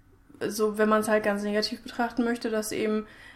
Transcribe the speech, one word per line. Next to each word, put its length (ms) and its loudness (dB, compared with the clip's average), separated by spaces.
So, 300 0
wenn 100 4
man's 200 4
halt 160 4
ganz 180 0
negativ 400 -2
betrachten 420 -2
möchte, 260 -2
dass 220 -2
eben, 340 0